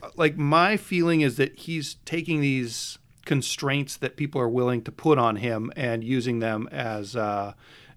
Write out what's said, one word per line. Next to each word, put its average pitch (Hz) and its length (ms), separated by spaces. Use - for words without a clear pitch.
like, 156 220
my 170 400
feeling 170 420
is 131 160
that 135 220
he's 160 380
taking 165 340
these 131 580
constraints 139 720
that - 180
people 143 240
are 120 80
willing 123 320
to 113 100
put 151 280
on 113 180
him 113 400
and 117 260
using 120 360
them 113 340
as, 110 420
uh, 104 380